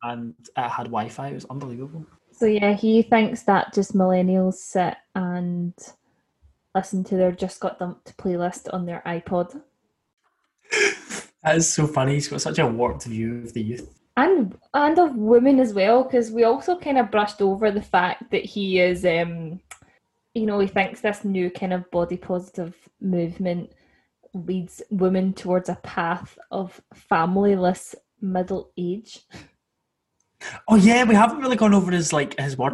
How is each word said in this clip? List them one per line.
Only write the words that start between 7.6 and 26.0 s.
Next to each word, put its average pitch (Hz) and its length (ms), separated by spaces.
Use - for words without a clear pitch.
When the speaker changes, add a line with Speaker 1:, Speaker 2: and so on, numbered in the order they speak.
Speaker 2:
Got - 180
Dumped - 380
playlist 175 560
on 180 140
their 170 200
iPod. 175 540
Speaker 1:
That 156 120
is 165 160
so 156 140
funny. 139 280
He's 147 140
got 143 120
such 156 180
a 156 80
warped 117 380
view 113 400
of 113 80
the 117 100
youth. 113 360
Speaker 2:
And, 277 400
and 349 240
of 320 180
women 240 440
as 233 120
well, 208 320
'cause 240 260
we 226 140
also 277 340
kind 277 200
of 226 120
brushed 208 320
over 196 280
the 202 120
fact - 480
that - 140
he 190 340
is, 180 260
um, 170 560
you 220 120
know, 208 120
he 196 100
thinks 196 320
this 208 240
new 185 260
kind 180 220
of 180 180
body 175 260
positive 180 580
movement 175 720
leads 180 560
women 185 420
towards 180 360
a 180 80
path - 600